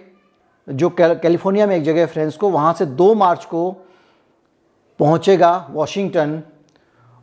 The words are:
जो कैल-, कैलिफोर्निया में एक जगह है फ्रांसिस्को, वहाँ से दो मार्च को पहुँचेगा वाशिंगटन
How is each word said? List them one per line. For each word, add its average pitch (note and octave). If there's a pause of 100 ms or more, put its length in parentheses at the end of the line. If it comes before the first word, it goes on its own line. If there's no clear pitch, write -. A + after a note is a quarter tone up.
(680)
जो D3
कैल-, E3+
कैलिफोर्निया F#3+
में G3
एक D#3+
जगह D#3+
है E3
फ्रांसिस्को, D#3
वहाँ D#3+
से F3
दो E3+
मार्च F#3
को E3+ (1300)
पहुँचेगा E3+
वाशिंगटन D#3 (800)